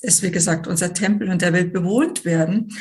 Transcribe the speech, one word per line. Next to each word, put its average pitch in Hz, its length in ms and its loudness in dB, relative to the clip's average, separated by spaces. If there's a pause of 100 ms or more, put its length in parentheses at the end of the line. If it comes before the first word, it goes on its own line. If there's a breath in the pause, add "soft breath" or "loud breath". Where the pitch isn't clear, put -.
ist, 233 200 0
wie 185 80 0
gesagt, 175 380 0
unser 175 260 -2
Tempel 208 360 0
und 180 120 0
der 175 100 2
will 180 140 2
bewohnt 190 580 0
werden. 170 560 0